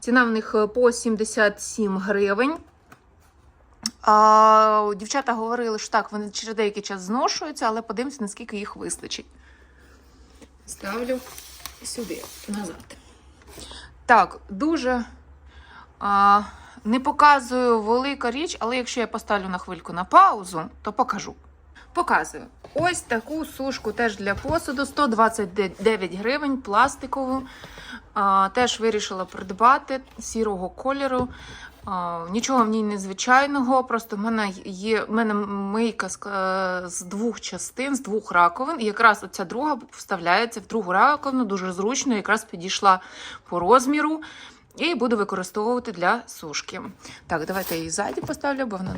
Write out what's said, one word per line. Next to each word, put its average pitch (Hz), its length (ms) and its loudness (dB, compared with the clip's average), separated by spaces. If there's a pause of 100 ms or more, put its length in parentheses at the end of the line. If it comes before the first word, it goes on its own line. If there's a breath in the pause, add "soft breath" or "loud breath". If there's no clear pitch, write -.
Ціна 247 240 4
в 226 60 0
них, 220 240 -2
е, 214 120 2
по 240 260 4
сімдесят 220 680 0
сім 196 360 -2
гривень. 202 580 0 (1500)
А, 214 960 8
дівчата 233 360 -2
говорили, 226 460 -2
що - 100 -10
так, 196 240 0
вони 208 180 -6
через 214 260 -8
деякий 208 260 0
час 196 180 -8
зношуються, 285 680 -2
але 220 160 -2
подивимося, 240 380 -6
наскільки 214 360 -8
їх 202 200 -10
вистачить. - 500 -10 (1400 soft breath)
Ставлю 240 520 -6 (640)
сюди, 196 400 -10 (240)
назад. 202 480 -10 (1120 loud breath)
Так, 208 320 6 (100)
дуже, 254 560 -2 (920 loud breath)
а, 202 440 6 (420 loud breath)
не 233 160 2
показую, 254 800 4
велика 247 500 0
річ, 302 300 -4
але 233 160 -2
якщо 240 240 -4
я 220 60 0
поставлю 202 420 -4
на 180 100 -4
хвильку 175 340 -12
на 175 120 -4
паузу, 220 580 4 (200)
то 208 100 -6
покажу. - 420 -2 (580 loud breath)
Показую. 160 520 0 (300)
Ось 339 260 0
таку 277 440 -4
сушку 262 480 -6
теж 226 240 -2
для 202 180 -2
посуду, 277 520 -4
сто 285 200 0
двадцять 220 480 2 (260)
дев'ять 190 340 0
гривень, 269 420 -2
пластикову. 262 840 0 (720 loud breath)
А, 196 400 4
теж 240 260 2
вирішила 208 440 -2
придбати, 240 760 2 (180)
сірого 208 500 -4
кольору. 254 600 -2 (580 loud breath)
А, 175 440 -6
нічого 233 340 2
в 214 40 -2
ній 220 140 0
незвичайного, 254 1000 2
просто 226 320 -6
в - 20 -6
мене 214 340 -2 (120)
є, 202 400 -2
в - 80 -8
мене 220 220 2
мийка 202 760 -2
з, - 180 -12
е, 190 640 -2
з 180 140 -10
двох 202 380 -4
частин, 262 560 -6
з 226 40 -4
двох 208 320 -6
раковин, 185 480 2
і 226 40 -4
якраз 208 400 2
оця 190 200 -8
друга 247 340 -2 (120)
вставляється 196 720 -2
в 190 60 -16
другу 196 260 -4
раковину, 262 520 0
дуже 185 280 -6
зручно, 226 420 -2
якраз 208 300 -2
підійшла 185 560 0 (480 loud breath)
по 175 120 -4
розміру, 294 640 2 (540 loud breath)
і 330 180 -2
буду 233 220 0
використовувати 208 760 -4
для 185 340 0
сушки. - 540 -12 (460 loud breath)
Так, 160 200 -2
давайте 185 280 -4
я 165 40 -2
її 165 120 -8
ззаді 208 300 -4
поставлю, 277 460 -4
бо 202 100 -8
вона 185 220 -6